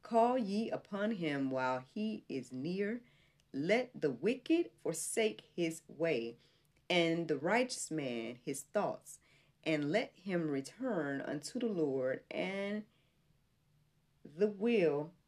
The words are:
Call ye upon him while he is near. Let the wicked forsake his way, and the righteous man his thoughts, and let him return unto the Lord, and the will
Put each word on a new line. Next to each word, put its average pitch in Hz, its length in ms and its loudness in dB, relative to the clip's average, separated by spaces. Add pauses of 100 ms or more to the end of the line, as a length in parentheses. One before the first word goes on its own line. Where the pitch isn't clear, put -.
Call 240 360 4
ye 214 320 0
upon 208 400 -2
him 143 400 0
while 127 320 0 (100)
he 214 360 -4
is 127 240 -6
near. 190 480 -4 (520)
Let 196 380 2 (100)
the 151 100 2
wicked 262 600 0 (120)
forsake 214 600 -2 (140)
his 165 320 -2
way, 120 480 -2 (520)
and 170 400 4
the 156 80 2
righteous 214 540 0
man 123 540 -4
his 135 180 -6 (100)
thoughts, - 460 -2 (460)
and 151 280 0
let 247 220 0
him 175 340 -2
return 143 720 -2
unto - 380 -6
the 240 80 0
Lord, 135 540 0 (100)
and 196 540 -4 (1500)
the 202 100 4
will 190 680 2 (160)